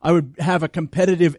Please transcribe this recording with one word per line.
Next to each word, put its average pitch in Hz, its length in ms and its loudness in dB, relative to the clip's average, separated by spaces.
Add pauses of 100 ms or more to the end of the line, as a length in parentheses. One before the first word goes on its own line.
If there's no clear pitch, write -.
I 160 80 0
would 151 260 0
have 175 240 -2
a 160 60 -4
competitive 175 720 0